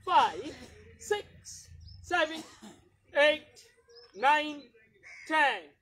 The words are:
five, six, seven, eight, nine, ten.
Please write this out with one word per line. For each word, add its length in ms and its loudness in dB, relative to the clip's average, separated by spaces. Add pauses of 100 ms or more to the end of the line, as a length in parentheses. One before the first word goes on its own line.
five, 480 2 (460)
six, 680 -10 (320)
seven, 420 -2 (720)
eight, 280 2 (720)
nine, 460 0 (680)
ten. 340 0 (200)